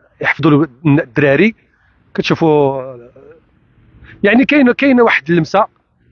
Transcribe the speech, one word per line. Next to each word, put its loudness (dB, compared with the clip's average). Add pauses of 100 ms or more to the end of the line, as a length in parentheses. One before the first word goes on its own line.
(200)
يحفظوا -2
الو-، 2 (200)
الدراري. 0 (600)
كتشوفوا، -2 (1400)
يعني 2
كاين، 2
كاين 0
واحد 0
اللمسه -2 (460)